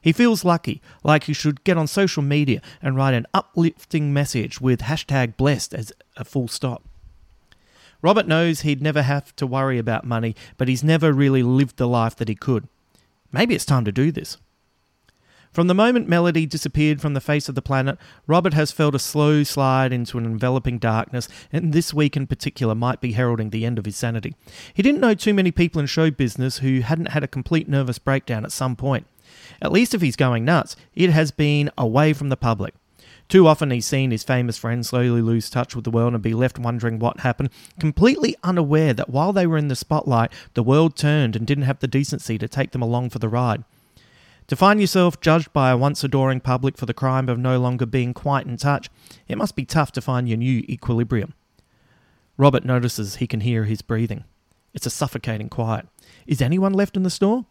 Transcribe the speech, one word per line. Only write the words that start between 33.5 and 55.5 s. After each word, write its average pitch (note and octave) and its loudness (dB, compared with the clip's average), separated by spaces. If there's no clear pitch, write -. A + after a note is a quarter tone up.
he's A#2+ -2
seen C3+ 0
his A2 -4
famous B2 -2
friends A#2 -4
slowly A#2+ 2
lose A2+ 0
touch B2 -4
with A#2 -8
the A2+ -4
world A#2 2
and A2+ -4
be A2+ -2
left B2 0
wondering A#2 -4
what A#2 -4
happened, B2 -2
completely A3 2
unaware D#3 2
that - -4
while D#3 0
they F#3 2
were D#3+ 2
in D3 0
the C3 -2
spotlight, B2 0
the B2 0
world D3+ 4
turned D3 0
and A2 -4
didn't C#3+ 0
have C3+ -2
the C3+ -4
decency B2+ -2
to G#2+ -6
take - -4
them B2+ -4
along A#2+ -2
for A#2 -10
the A2 -2
ride. A#2 -2
To C#3+ -2
find G3+ 6
yourself F3+ 2
judged D#3+ 2
by C3 4
a B2 4
once C#3+ 0
adoring C3+ 0
public B2+ -2
for - -8
the A2+ -4
crime C3 -2
of A#2+ -2
no B2+ 0
longer B2 -2
being B2 -2
quite C#3 -4
in A#2+ -8
touch, C#3+ -2
it G#2+ -6
must - -4
be C3 -6
tough D3+ 0
to B2 -6
find B2 -2
your A2 0
new B2 0
equilibrium. A#2 -2
Robert C#3 4
notices A#2+ -2
he A#2+ -4
can A2 -4
hear A2+ 0
his G#2+ -4
breathing. A2 -4
It's - -10
a A#2+ -4
suffocating A2 -6
quiet. A2+ -4